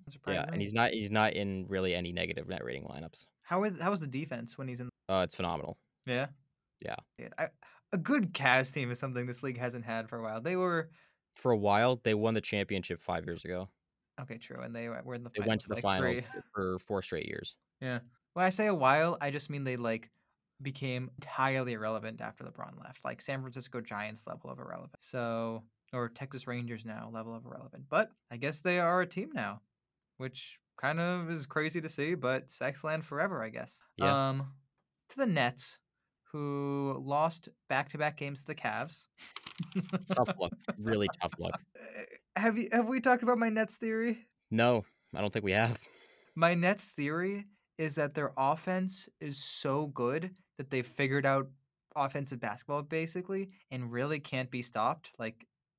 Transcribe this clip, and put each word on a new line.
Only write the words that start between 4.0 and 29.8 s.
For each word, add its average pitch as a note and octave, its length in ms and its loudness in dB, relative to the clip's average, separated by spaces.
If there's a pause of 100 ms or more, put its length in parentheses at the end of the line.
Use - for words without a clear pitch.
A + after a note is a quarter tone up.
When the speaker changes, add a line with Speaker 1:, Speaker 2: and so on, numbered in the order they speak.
Speaker 2:
the D3 80 -4
defense B2+ 500 -6
when C3+ 80 -8
he's B2+ 140 -8
in B2 80 -8 (200)
Speaker 1:
Uh, F#2+ 160 4
it's E2 120 -4
phenomenal. E2 420 -2 (280)
Speaker 2:
Yeah? B2+ 200 0 (540)
Speaker 1:
Yeah. - 160 -6 (220)
Speaker 2:
Dude, - 200 -12
I, - 120 -2 (420)
a G3+ 60 0
good G#3+ 360 2
Cavs C3 380 4
team B2+ 180 -2
is A#2+ 80 -4
something B2 280 -2
this B2 180 -6
league B2+ 140 -2
hasn't A#2+ 260 -4
had A2+ 240 -4
for A#2+ 100 -8
a A#2 40 -6
while. A2 180 -4
They E3+ 160 0
were F3 340 2 (460)
Speaker 1:
For B2+ 160 4
a A2+ 40 8
while, G#2+ 460 6
they A2 120 4
won A2 200 4
the G#2+ 60 4
championship G2 580 0
five F2 280 -2
years E2+ 180 -6
ago. F2+ 260 -4 (500)
Speaker 2:
Okay, C3 160 -10
true, B2 240 -12
and A#2+ 160 -8
they A#2 80 -6
w-, A#2 180 -6
were - 120 -8
in B2 100 -8
the A#2 100 -12
Speaker 1:
They G#2+ 60 0
went G#2+ 220 4
Speaker 2:
finals, - 0 -
Speaker 1:
to - 80 -8
the G#2 60 0
Speaker 2:
like, - 60 -2
Speaker 1:
finals F#2+ 360 2
Speaker 2:
three - 220 -8
<laughs> - 140 -16
Speaker 1:
for F#2 240 0
four G2 220 -2
straight E2 260 -4
years. - 300 -8 (240)
Speaker 2:
Yeah. B2+ 200 -4 (340)
When F3 100 4
I F#3 60 6
say G#3 160 2
a G#3 80 4
while, D#3 480 6
I C#3+ 80 0
just C#3+ 180 -4
mean C#3+ 160 -4
they, B2+ 120 0
like, A2+ 340 -2 (500)
became C3 560 -4
entirely C3 560 0
irrelevant A2 480 -4
after A2 240 -10
LeBron - 380 -12
left, - 240 -16
like, - 160 -6
San C3+ 180 -4
Francisco B2+ 400 -8
Giants G#2+ 460 -8
level - 240 -10
of C3 80 -10
irrelevant. - 440 -12
So, A2+ 600 -2 (300)
or A#2+ 160 -2
Texas C3+ 360 -10
Rangers A#2+ 380 -6
now A2+ 260 -8
level A2+ 240 -8
of A#2 120 -12
irrelevant. - 420 -14
But G#3+ 220 4 (200)
I A#2+ 60 -8
guess C#3+ 240 -2
they F3+ 200 4
are F3 200 6
a F3+ 60 2
team G3 260 -4
now, G#2+ 300 -4 (560)